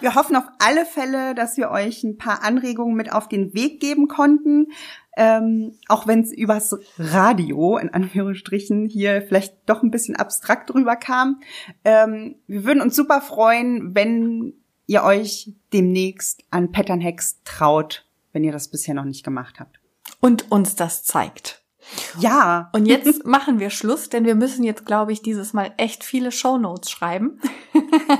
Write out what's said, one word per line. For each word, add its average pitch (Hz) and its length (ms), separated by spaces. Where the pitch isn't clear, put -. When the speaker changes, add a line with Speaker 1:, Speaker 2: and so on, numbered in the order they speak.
Speaker 1:
Wir 240 140
hoffen 285 200
auf 254 80
alle 294 260
Fälle, 262 500
dass 240 200
wir 240 160
euch 202 320
ein 214 140
paar 214 260
Anregungen 233 520
mit 220 180
auf 214 160
den 196 240
Weg 269 260
geben 285 300
konnten, 294 580
ähm, 220 640
auch 214 200
wenn's 226 260
übers 214 420
Radio, 175 800
in - 160
Anführungsstrichen, 196 960
hier 202 320
vielleicht 202 340
doch 214 160
ein 226 80
bisschen 226 260
abstrakt - 560
rüberkam. 254 640
Ähm, 220 500
wir 202 180
würden 277 160
uns - 140
super 285 260
freuen, 233 760
wenn 226 580
ihr 202 160
euch 202 500
demnächst 185 800
an 175 220
Pattern-Hacks 175 720
traut, 156 600
wenn 156 100
ihr 156 80
das 147 160
bisher 147 280
noch 139 100
nicht 139 180
gemacht 127 380
habt. - 180
Speaker 2:
Und 247 320
uns 196 240
das - 280
zeigt. - 580
Speaker 1:
Ja. 180 560
Speaker 2:
Und 214 140
jetzt 277 380
<laughs> - 0
machen 262 340
wir 202 100
Schluss, 226 400
denn 233 160
wir 226 100
müssen 254 280
jetzt, 214 220
glaube 214 280
ich, 214 80
dieses 214 320
Mal 196 240
echt 220 260
viele 247 280
Shownotes 233 580
schreiben. 185 500
<laughs> 311 60